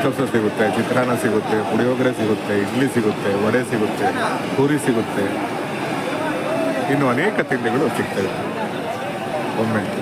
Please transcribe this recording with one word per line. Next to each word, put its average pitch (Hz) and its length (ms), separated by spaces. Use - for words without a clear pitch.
ದೋಸೆ 135 280
ಸಿಗುತ್ತೆ, 107 320
ಚಿತ್ರಾನ್ನ 120 380
ಸಿಗುತ್ತೆ, 107 340
ಪುಳಿಯೋಗರೆ 123 500
ಸಿಗುತ್ತೆ, 104 340
ಇಡ್ಲಿ 123 300
ಸಿಗುತ್ತೆ, 107 360
ವಡೆ 117 160
ಸಿಗುತ್ತೆ, 107 360
ಪೂರಿ 139 320
ಸಿಗುತ್ತೆ, 110 400
ಇನ್ನು 143 200
ಅನೇಕ 202 220
ತಿಂಡಿಗಳು 123 360
ಸಿಗ್ತವೆ. 98 340
ಒಮ್ಮೆ 107 200